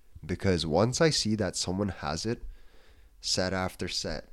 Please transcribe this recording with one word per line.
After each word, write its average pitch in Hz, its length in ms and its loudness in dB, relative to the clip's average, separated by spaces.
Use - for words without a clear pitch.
Because 87 420 2
once 98 340 4
I 165 80 6
see 107 280 2
that 98 200 0
someone 95 320 0
has 85 380 -4
it, 117 160 -4
set 92 320 0
after 92 340 -2
set, - 440 -6